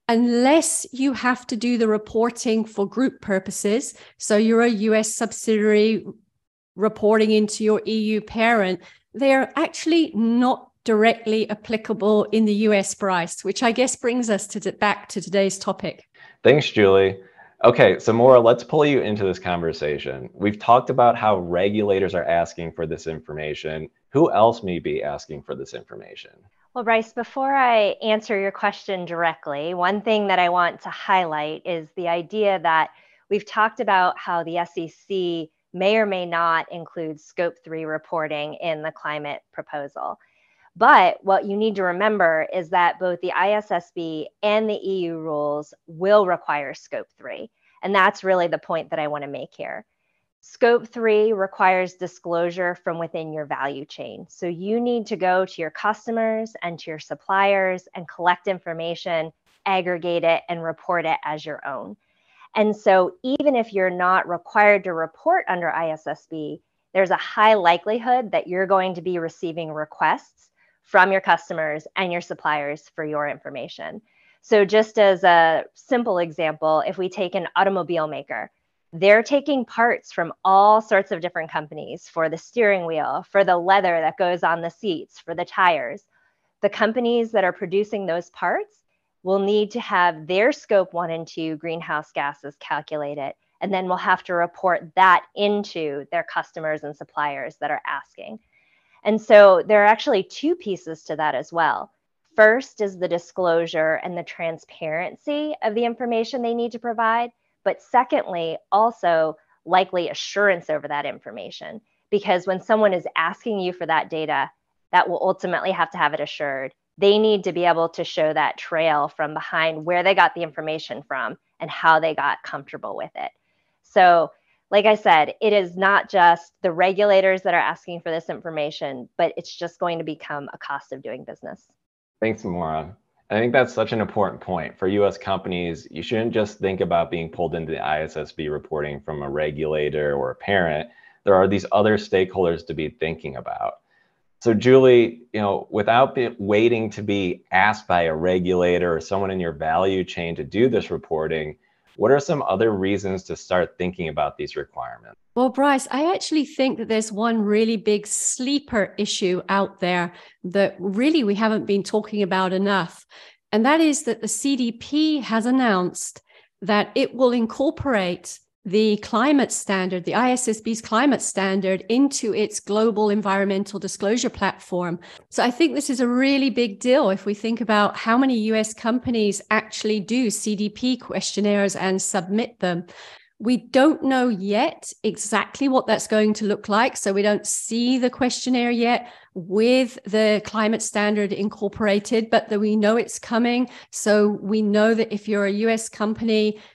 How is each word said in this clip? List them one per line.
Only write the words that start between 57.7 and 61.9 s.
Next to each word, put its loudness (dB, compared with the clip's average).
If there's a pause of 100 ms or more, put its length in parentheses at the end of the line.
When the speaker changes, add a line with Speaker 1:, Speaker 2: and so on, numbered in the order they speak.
Speaker 3:
and -14
collect 0
information, -6 (340)
aggregate -2
it, 4
and -6
report -4
it -2
as -8
your -12
own. -10 (600)